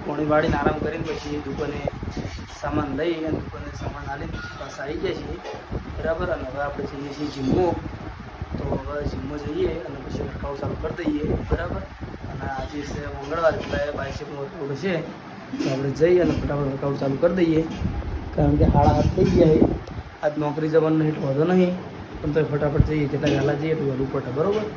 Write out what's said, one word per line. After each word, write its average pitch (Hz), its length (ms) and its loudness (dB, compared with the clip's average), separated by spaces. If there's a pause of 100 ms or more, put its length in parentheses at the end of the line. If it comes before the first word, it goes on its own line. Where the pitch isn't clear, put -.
પોણી 151 300 -2
વાળીને 156 260 4
આરામ 151 240 4
કરીને 156 240 -2
પછી 147 400 -4
દુકાને 139 320 -4 (800)
સામાન 147 300 0 (100)
લઈ 165 180 0 (100)
અને 156 120 -2
દુકાને - 300 -10 (120)
સામાન - 300 -8
આલીને - 260 -8 (220)
પાછા 139 240 -10
આવી 156 200 -6
ગયા 175 160 -2
છીએ, - 180 -8 (640)
બરાબર? 165 340 -2
અને - 160 -4
હવે 143 140 -8
આપણે 143 260 -4
જઈએ 143 260 -8
છીએ 147 200 -4
જિમમાં. 147 400 2 (800)
તો - 80 -4 (140)
હવે 147 180 -6 (140)
જિમમાં 135 340 -8
જઈએ 165 260 0 (160)
અને 139 160 -10
પછી - 240 -6
વર્કઆઉટ 139 340 -6
ચાલુ 139 220 -4
કરી 156 240 -4
દઈએ, 147 160 0 (260)
બરાબર? - 320 -2 (500)
અને 139 140 -8 (120)
આજે 139 220 -6 (120)
છે - 100 -6 (140)
મંગળવાર 160 440 2
એટલે 143 200 -2 (180)
બાયસેપનો 139 440 -6
વર્કઆઉટ 139 420 -6
છે, 190 100 2 (680)
તો - 120 0
આપણે 135 280 0
જઈ 175 240 8
અને 156 160 4
ફટાફટ 143 320 0
વર્કઆઉટ 139 300 -2
ચાલુ 135 220 0
કરી 180 160 4
દઈએ, 160 220 6 (760)
કારણ 147 260 6
કે 160 120 8
સાડા 143 220 8
સાત 151 200 4
થઈ 185 200 6
ગયા 165 200 10
છે. - 120 8 (560)
આજ 151 100 2 (120)
નોકરી 151 280 0
જવાનું 156 280 6
નહીં 151 120 4
એટલે 151 140 -2
વાંધો 147 240 2
નહીં, 180 220 6 (480)
પણ 151 120 0
તોય 156 180 4
ફટાફટ 147 400 4
જઈએ, 147 200 2
જેટલા 139 240 2
વહેલા 143 260 2
જઈએ 156 140 2
એટલું 139 160 0
વહેલું 131 240 0
પટે, 131 240 -2
બરાબર? 202 260 2 (120)